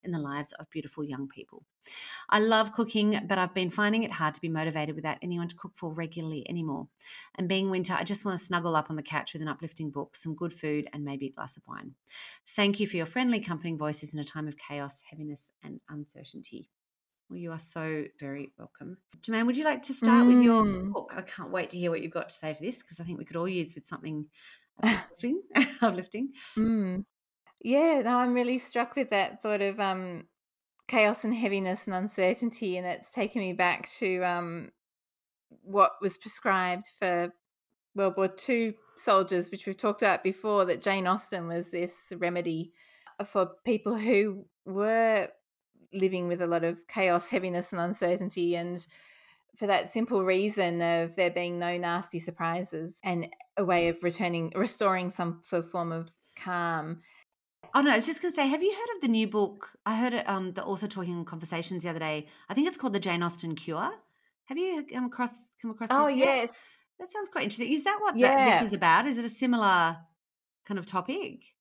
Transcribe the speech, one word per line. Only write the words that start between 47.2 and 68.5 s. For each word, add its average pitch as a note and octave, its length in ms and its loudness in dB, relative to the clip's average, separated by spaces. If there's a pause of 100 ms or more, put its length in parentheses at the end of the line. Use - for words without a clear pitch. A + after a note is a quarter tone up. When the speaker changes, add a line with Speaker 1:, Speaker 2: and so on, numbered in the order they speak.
Speaker 2:
heaviness F3+ 440 -2
and F3+ 80 -4
uncertainty, F3+ 760 0
and F3 300 -4 (720)
for G#3+ 100 -4
that G3 240 2
simple A3+ 340 0
reason F#3 560 2
of E3+ 360 2
there F3 140 4
being F3 280 -4
no F3 180 -2
nasty F3 440 -4
surprises E3 840 -6
and F3 240 -2 (300)
a G3+ 80 0
way F3 240 4
of E3+ 140 -2
returning, E3+ 520 -2
restoring F#3 560 0
some E3+ 320 -4
sort E3+ 220 -2
of E3+ 60 -16
form E3+ 220 -4
of E3 180 -8 (260)
calm. E3 640 -4 (760)
Speaker 1:
Oh, C#4 80 6
no, C#4+ 100 6
I A3 40 6
was D#4+ 100 2
just D#4+ 160 -4
gonna F4 120 0
say, C#4+ 140 2
have D#4 140 2
you G4+ 100 4
heard A4+ 240 -4
of F4 60 -6
the C4 60 2
new A3 180 4
book? G#3 460 -2 (120)
I A3 120 0
heard A#3+ 180 2
it, - 140 -2
um, F#3+ 260 -2
the F#3 100 -6
author G3 240 -2
talking F3+ 300 -4
in E3+ 60 -4
Conversations E3+ 580 -6
the F3 80 -4
other E3 80 -4
day. D3+ 280 -4 (220)
I G3 60 -6
think D4 140 4
it's - 80 -4
called A#3 180 -2
The G3 60 2
Jane F3 220 0
Austen E3+ 320 -2
Cure. E3+ 380 -4 (540)
Have C4+ 120 -6
you F4 320 -2
come B3+ 140 -4
across, B3 280 -4 (280)
come A3+ 120 -6
across A3 180 -8
Speaker 2:
Oh, C#4+ 160 4
Speaker 1:
this C#4 100 2
yet? C4 100 6
Speaker 2:
yes. B3 240 2 (480)
Speaker 1:
That F#4 140 -12
sounds G4+ 160 -6
quite - 160 -4
interesting. A3+ 280 -2
Is D4 120 0
that G4+ 160 0
what G#4 140 2
that, A3+ 60 2
Speaker 2:
Yeah. B3+ 400 8